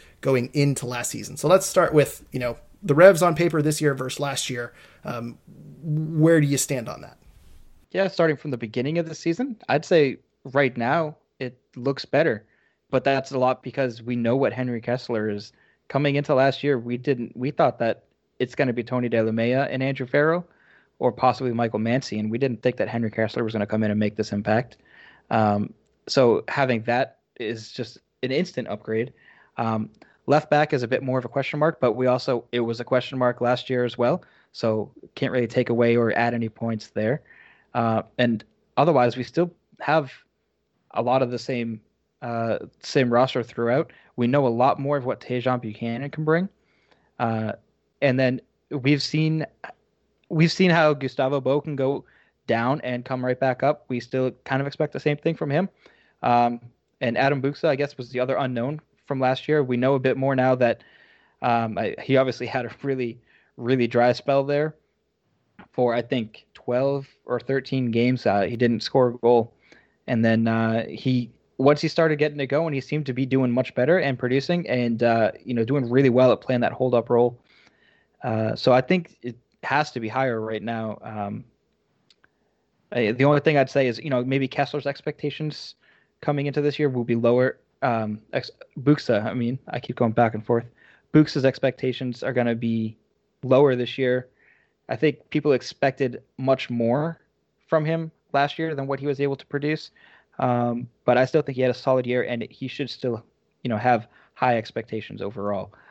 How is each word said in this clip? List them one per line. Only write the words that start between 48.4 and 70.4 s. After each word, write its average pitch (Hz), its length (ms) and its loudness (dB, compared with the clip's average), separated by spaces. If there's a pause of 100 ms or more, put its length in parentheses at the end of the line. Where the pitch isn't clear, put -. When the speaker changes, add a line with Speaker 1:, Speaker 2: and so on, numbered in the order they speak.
Speaker 2:
we've 139 320 0
seen, 156 440 -2 (840)
we've 165 220 4
seen 185 200 4
how 160 220 6
Gustavo 135 480 -2
Bo 135 200 0
can 151 140 -8
go 135 300 -2 (420)
down 117 340 0
and 123 240 -8
come 127 180 -6
right 127 160 -2
back 127 240 0
up. 147 240 0
We 123 120 -4
still 127 320 -2 (120)
kind 135 180 -2
of 139 60 -4
expect 147 260 -4
the 135 60 -8
same 147 180 -2
thing 165 180 -2
from 151 140 -6
him. 170 200 0 (540)
Um, 120 360 2 (400)
and 120 180 -2
Adam 135 240 0
Buksa, 143 240 -4
I 151 100 2
guess, 139 220 -6
was 120 120 -12
the 123 100 -6
other 127 160 -2
unknown 127 440 -4 (260)
from 139 140 -6
last 131 280 0
year. 151 160 2
We 123 140 -2
know 131 180 2
a 135 40 0
bit 127 180 0
more 135 180 0
now 131 200 4
that, 120 280 0 (580)
um, 117 360 0
I, 107 240 -4
he 131 160 2
obviously 131 300 0
had 123 180 -4
a 110 60 -10 (120)
really, 127 360 -4 (380)
really 123 300 0
dry 120 240 4
spell 139 320 0
there 143 320 -2 (960)
for, 120 220 0
I 120 80 0
think, 120 520 -6
twelve 139 540 -2 (180)
or 123 140 -2
thirteen 131 520 -2
games. 120 340 2
Uh, 101 160 2
he 98 140 -2
didn't 117 280 2
score 127 260 2
a 120 80 -10
goal. 117 360 2 (540)
And 117 160 2
then, 113 240 4